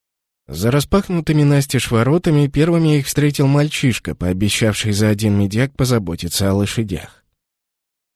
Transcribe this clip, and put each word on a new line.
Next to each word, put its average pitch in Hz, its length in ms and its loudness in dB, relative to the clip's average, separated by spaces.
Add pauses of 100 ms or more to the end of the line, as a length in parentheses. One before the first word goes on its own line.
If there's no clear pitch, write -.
(480)
За 90 240 -2
распахнутыми 156 720 0
настежь 139 480 0
воротами 143 560 2
первыми 156 500 2
их 139 80 -2
встретил 147 400 0
мальчишка, 143 720 0
пообещавший 101 720 -2
за 107 200 2
один 104 280 0
медяк 107 380 -2
позаботиться 98 720 -2
о 95 40 2
лошадях. 101 720 -4 (920)